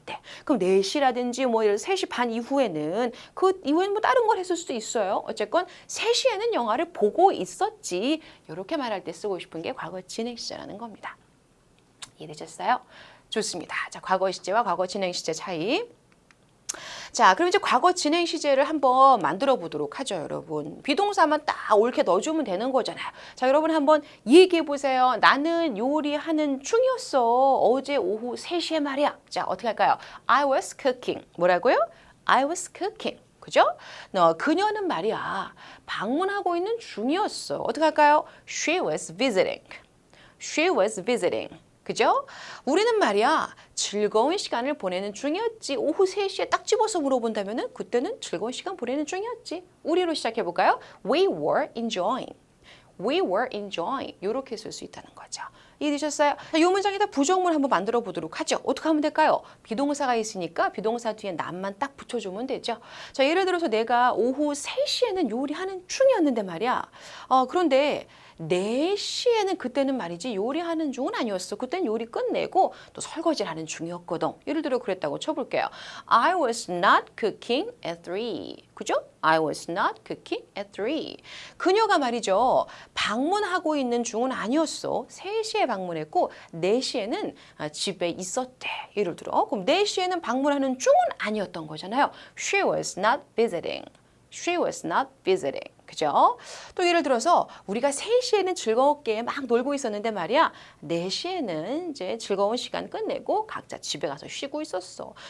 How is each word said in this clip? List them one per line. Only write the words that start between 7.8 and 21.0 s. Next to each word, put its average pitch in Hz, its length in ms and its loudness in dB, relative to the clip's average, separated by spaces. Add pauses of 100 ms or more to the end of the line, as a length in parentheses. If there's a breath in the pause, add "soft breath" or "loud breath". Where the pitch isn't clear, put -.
요렇게 190 260 -6
말할 220 280 -4
때 160 100 -8
쓰고 190 240 -4
싶은 160 240 -10
게 202 100 -4
과거 180 300 -10
진행 233 340 -8
시제라는 - 400 -12
겁니다. 214 400 -14 (1040)
이해되셨어요? 170 600 -4 (500 loud breath)
좋습니다. - 440 -4 (160)
자, 180 100 -14
과거 190 300 0
시제와 196 320 0
과거 185 240 0
진행 185 260 -2
시제 175 200 -4
차이. 190 500 -2 (1300 loud breath)
자, 196 220 8
그럼 349 140 4
이제 381 100 4
과거 349 340 4
진행 339 340 0
시제를 294 380 2
한번 269 560 6
만들어 240 360 2
보도록 156 440 -6
하죠, 254 160 -4
여러분. 151 680 -6
비동사만 311 600 2